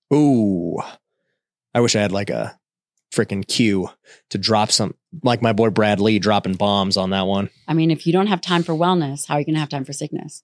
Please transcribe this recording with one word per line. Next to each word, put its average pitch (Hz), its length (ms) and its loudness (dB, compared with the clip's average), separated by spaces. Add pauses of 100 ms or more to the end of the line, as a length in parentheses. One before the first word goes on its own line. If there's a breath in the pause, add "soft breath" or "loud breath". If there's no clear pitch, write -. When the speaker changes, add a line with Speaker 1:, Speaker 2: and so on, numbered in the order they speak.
(120)
Speaker 1:
Ooh, 110 680 2 (960 loud breath)
I 120 60 2
wish 120 160 2
I 107 60 2
had, 101 100 0
like, 101 180 -4
a - 280 -6 (560)
freaking 98 320 -2
cue 98 420 0 (420 soft breath)
to 101 80 -4
drop 107 340 0
some, 107 200 0 (300)
like 120 180 2
my 113 120 2
boy 113 180 4
Brad 104 300 2
Lee 107 180 4
dropping 95 360 0
bombs 98 420 0
on 95 140 0
that 95 180 0
one. 98 200 -2 (200)
Speaker 2:
I 156 60 -2
mean, 160 180 2
if 151 160 -4
you 165 40 2
don't 190 140 2
have 190 140 -2
time 175 240 -2
for 170 100 -4
wellness, 156 520 -2
how 156 80 -4
are 147 60 0
you 143 60 -4
gonna 156 140 0
have 147 80 -2
time 135 160 -6
for 143 80 -14
sickness? - 520 -12